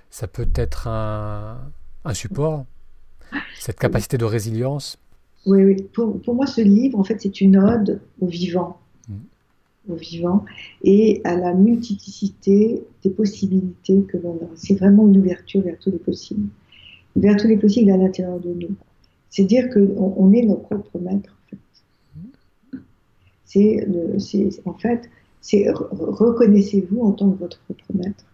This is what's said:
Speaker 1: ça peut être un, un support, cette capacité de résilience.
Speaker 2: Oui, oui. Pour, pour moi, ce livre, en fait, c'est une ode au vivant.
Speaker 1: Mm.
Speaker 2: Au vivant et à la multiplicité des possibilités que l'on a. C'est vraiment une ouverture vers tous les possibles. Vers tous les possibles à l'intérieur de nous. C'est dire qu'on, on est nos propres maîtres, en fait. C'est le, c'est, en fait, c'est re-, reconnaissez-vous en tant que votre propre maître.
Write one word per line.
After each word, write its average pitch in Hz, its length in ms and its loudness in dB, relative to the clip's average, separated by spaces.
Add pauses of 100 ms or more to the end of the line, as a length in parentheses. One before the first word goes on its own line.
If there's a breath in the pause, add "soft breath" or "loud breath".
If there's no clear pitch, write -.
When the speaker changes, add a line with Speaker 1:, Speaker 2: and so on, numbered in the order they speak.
Speaker 1:
ça - 180 -14
peut 117 280 -6
être 120 320 -4
un, 107 680 -8 (480)
un 120 80 -6
support, 135 520 -6 (920 loud breath)
cette - 180 -10
capacité 117 400 -2
de 117 60 -2
résilience. 113 760 -6 (480)
Speaker 2:
Oui, 196 200 4
oui. 196 160 2 (120)
Pour, 208 280 -4
pour 240 120 -4
moi, 277 140 0
ce 233 140 -4
livre, 220 360 4
en 190 60 2
fait, 208 180 -4
c'est 196 200 -6
une 196 160 6
ode 208 420 2 (220)
au 185 60 -2
vivant. 175 520 -6 (300)
Speaker 1:
Mm. 101 40 -14 (760)
Speaker 2:
Au 170 60 -8
vivant 170 500 -4 (380 loud breath)
et 202 420 4
à 175 100 -2
la 180 180 -2
multiplicité 202 1300 0 (200)
des 196 60 2
possibilités 190 1000 -2
que - 100 -8
l'on 170 180 -8
a. 165 200 -12
C'est - 200 -2
vraiment 202 320 6
une 196 100 8
ouverture 190 440 0
vers 170 180 -6
tous 190 120 -4
les 175 60 -4
possibles. - 500 -6 (680 soft breath)
Vers 202 180 4
tous 214 120 2
les 220 100 4
possibles 208 340 4
à 185 60 4
l'intérieur 185 420 -2
de 175 100 -10
nous. 175 260 -8 (540)
C'est 196 140 0
dire 247 260 2
qu'on, 190 480 2
on 190 140 6
est 240 120 4
nos 196 120 2
propres - 440 -10
maîtres, 190 340 -6
en - 160 -20
fait. - 80 -20 (1900)
C'est 208 400 0
le, 175 320 -4
c'est, 202 320 -2 (160)
en 175 80 -8
fait, - 360 -6 (320 soft breath)
c'est - 280 0
re-, - 220 -4
reconnaissez-vous 208 1080 0
en 202 100 0
tant 196 180 0
que 180 80 -2
votre 175 240 -14
propre - 220 -16 (120)
maître. 190 280 -8 (100)